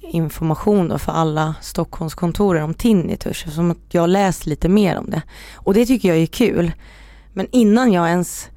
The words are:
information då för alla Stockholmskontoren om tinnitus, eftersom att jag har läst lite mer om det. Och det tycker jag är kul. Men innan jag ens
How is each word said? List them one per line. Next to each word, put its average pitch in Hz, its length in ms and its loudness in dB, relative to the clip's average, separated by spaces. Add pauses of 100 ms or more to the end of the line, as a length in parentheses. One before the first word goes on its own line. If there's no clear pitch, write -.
information 170 880 -2
då 151 100 -4
för - 140 -6
alla 156 480 -2
Stockholmskontoren 170 1040 -2
om 160 100 -4
tinnitus, - 680 0
eftersom 170 260 -2
att 165 80 -4 (160)
jag 170 80 4
har 170 60 2
läst 190 380 0
lite 151 220 -2
mer 196 300 2
om - 120 -10
det. 160 120 -4 (320)
Och - 200 -2
det 233 120 4
tycker 226 220 2
jag 165 100 4
är 165 80 2
kul. 170 460 0 (600)
Men 190 200 -6
innan 233 400 4
jag 170 160 2
ens 175 480 -2